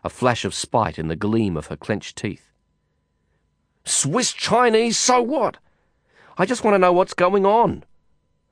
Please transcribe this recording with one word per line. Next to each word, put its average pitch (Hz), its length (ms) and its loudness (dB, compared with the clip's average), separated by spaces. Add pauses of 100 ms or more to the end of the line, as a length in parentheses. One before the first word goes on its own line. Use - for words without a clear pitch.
a 87 60 -6
flash - 340 -2
of 95 100 -4
spite 107 440 -4
in 80 100 -6
the 80 80 -4
gleam 104 400 -2
of 76 100 -8
her 76 100 -12
clenched - 400 -8
teeth. - 340 -12 (1300)
Swiss 190 480 -2
Chinese, 226 680 2
so 247 240 2
what? 240 360 -2 (800)
I 180 100 0
just 226 160 -4
want 214 120 2
to 202 40 4
know 180 140 6
what's 180 220 2
going 190 320 2
on. 214 380 2 (680)